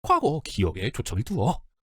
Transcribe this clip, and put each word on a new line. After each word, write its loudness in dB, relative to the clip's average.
과거 2
기억에 -2
초점을 -4
두어 0